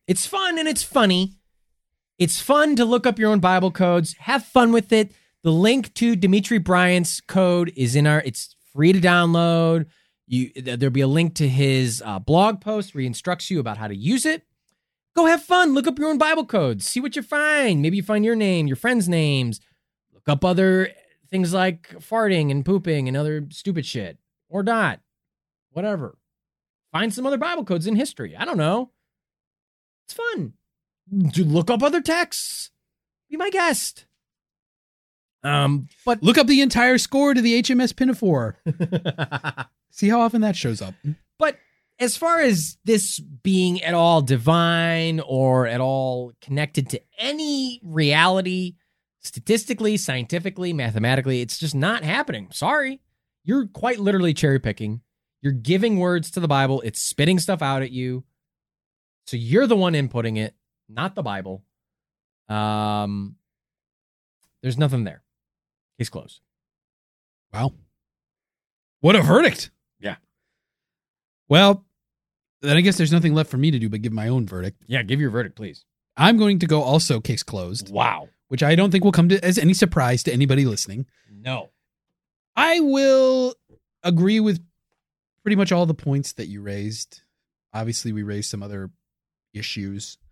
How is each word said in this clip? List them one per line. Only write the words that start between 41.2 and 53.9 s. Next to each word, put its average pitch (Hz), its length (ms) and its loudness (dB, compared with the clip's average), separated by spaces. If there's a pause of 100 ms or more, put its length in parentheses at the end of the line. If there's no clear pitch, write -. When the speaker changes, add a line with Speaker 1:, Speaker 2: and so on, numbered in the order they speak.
Speaker 1:
But 311 180 0 (420)
as 247 180 -4
far 330 240 0
as 208 440 0
this 208 360 0
being 180 640 -2
at 165 120 -2
all 170 280 4
divine 165 1000 0
or 131 460 0
at 117 140 -2
all 131 600 -4
connected 143 500 -4
to 123 100 -8 (180)
any 269 640 -6
reality, 180 920 0 (460)
statistically, 220 760 -4
scientifically, 170 760 -6
mathematically, 127 680 -2
it's 120 180 -8
just 147 160 -6
not 180 280 -2
happening. 156 480 -6
Sorry. 269 500 -4 (440)
You're 240 240 0
quite 240 320 -4